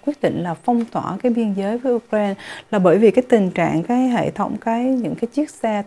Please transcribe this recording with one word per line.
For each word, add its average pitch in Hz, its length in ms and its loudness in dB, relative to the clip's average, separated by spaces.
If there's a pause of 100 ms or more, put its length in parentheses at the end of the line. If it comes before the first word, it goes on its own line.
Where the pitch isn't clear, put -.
quyết 294 160 -4
định 156 220 -2
là 175 100 -6
phong 233 320 -2
tỏa 190 380 -6
cái 247 80 2
biên 220 220 -2
giới 196 240 -4
với 247 160 -2
Ukraine, 214 400 -2 (380)
là 214 80 0
bởi 180 180 6
vì 214 140 6
cái 254 180 2
tình 196 220 4
trạng 165 320 0
cái 247 240 0
hệ 240 240 0
thống, - 300 -4
cái, 233 220 -2
những 247 320 -2
cái 233 180 -4
chiếc 294 160 -2
xe 214 380 -4